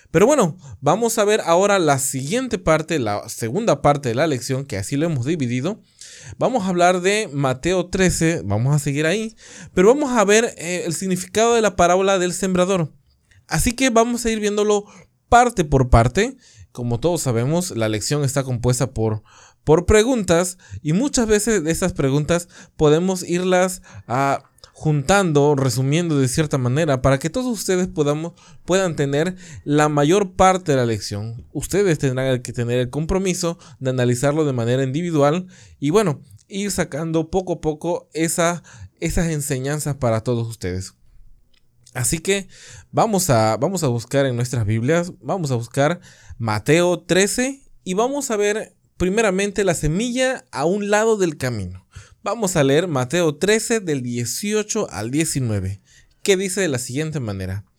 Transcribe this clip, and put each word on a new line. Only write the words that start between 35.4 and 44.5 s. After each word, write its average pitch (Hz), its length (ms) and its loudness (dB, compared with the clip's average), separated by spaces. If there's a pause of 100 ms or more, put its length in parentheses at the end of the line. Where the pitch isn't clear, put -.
y, 143 140 -2
bueno, 185 300 0 (260)
ir 202 240 -6
sacando 160 580 -4
poco 180 240 -4
a 170 80 -6
poco 156 520 -6
esa, 165 500 -2 (360)
esas 170 280 -2
enseñanzas 143 720 -4
para 113 240 0
todos 117 260 -2
ustedes. 92 480 -8 (1000)
Así 127 240 -2
que 190 300 -2 (440)
vamos 185 380 0
a, 110 280 2
vamos 165 260 -2
a 143 40 0
buscar 123 380 0
en 123 120 -2
nuestras 120 280 -2